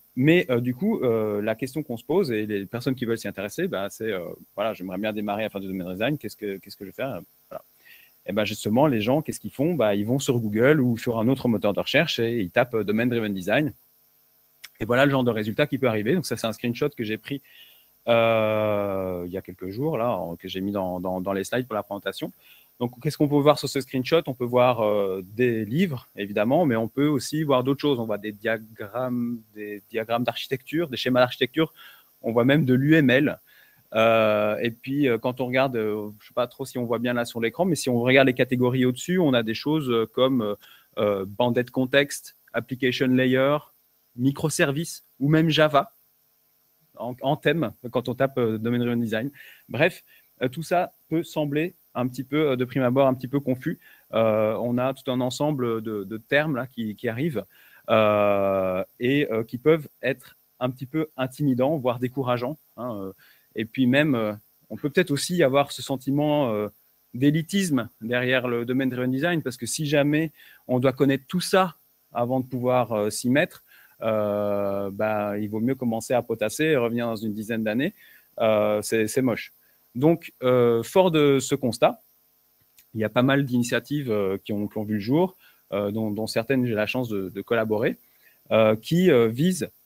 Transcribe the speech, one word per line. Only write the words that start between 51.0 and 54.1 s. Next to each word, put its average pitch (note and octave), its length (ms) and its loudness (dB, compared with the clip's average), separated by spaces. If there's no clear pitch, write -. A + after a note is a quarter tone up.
peut D#3+ 160 -2
sembler D#3+ 500 -4
un B2 100 0
petit B2+ 160 -8
peu, D3 280 0
euh, B2+ 60 2
de B2 80 0
prime B2+ 200 0
abord, C3 240 4
un B2+ 60 2
petit B2+ 120 -6
peu C#3 140 -2
confus. C3 400 -4